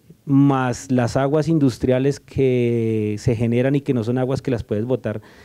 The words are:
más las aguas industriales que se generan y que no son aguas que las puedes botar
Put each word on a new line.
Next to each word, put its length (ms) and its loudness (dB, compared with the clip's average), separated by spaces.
más 640 2
las 260 0
aguas 300 0
industriales 720 0
que 1000 0
se 200 0
generan 400 0
y 40 2
que 140 -2
no 80 0
son 160 -2
aguas 240 -4
que 80 -4
las 140 -4
puedes 200 -4
botar 380 -4